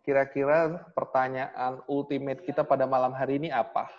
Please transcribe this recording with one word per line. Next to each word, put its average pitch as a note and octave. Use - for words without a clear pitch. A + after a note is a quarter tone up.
Kira-kira C#3+
pertanyaan C3
ultimate C#3
kita D3
pada C3
malam B2+
hari C3+
ini D#3
apa? A#2